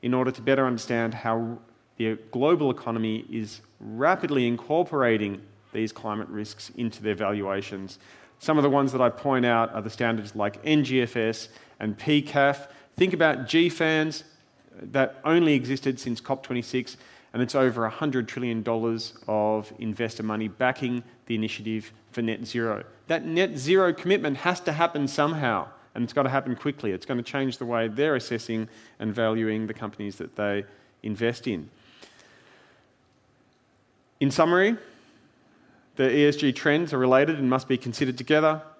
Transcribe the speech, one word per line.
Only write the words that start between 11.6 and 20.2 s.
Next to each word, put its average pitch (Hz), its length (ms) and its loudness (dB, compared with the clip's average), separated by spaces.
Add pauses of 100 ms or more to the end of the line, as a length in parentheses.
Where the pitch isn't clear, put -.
and 104 180 -4
P 147 240 2
caf. 143 460 0 (280)
Think 180 180 4
about 151 340 2
G 165 220 4
fans, 156 540 0 (580)
that 117 420 0
only 160 300 4
existed 131 460 -2
since 120 200 -6
cop 135 240 -4
twenty-six, 123 540 -4 (360)
and 117 80 0
it's 123 140 -2
over 120 300 4
a 110 40 -2
hundred 127 380 -4
trillion 120 360 -4
dollars 113 500 -2 (140)
of 107 520 0
investor 113 440 -6